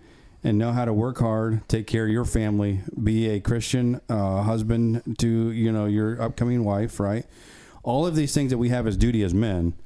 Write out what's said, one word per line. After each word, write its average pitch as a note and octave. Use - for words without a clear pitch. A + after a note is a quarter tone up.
and A2+
know A#2
how B2
to A#2
work A#2+
hard, A2
take A2
care A2+
of G#2+
your A#2
family, G#2
be A2
a G#2
Christian, A#2+
uh, G2
husband A2+
to, A2+
you A2+
know, G#2+
your G#2+
upcoming A#2+
wife, G2+
right? G#2
All C#3
of E3
these D3+
things C#3
that B2+
we A#2+
have B2
as G2
duty A2+
as F2+
men F#2